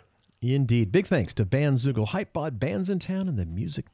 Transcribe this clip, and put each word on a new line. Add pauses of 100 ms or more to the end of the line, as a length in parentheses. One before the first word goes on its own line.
(400)
Indeed.
Big
thanks
to
Bandzoogle,
Hypebot,
Bands
in
Town,
and
the
Music